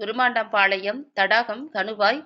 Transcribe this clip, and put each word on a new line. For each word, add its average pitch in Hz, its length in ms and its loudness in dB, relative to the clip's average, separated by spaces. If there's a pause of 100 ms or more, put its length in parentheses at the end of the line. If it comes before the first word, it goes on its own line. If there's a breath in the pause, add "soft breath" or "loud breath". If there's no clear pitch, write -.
விருமாண்டம்பாளையம், 214 1000 0 (180)
தடாகம், 220 540 0
கணுவாய், 214 540 0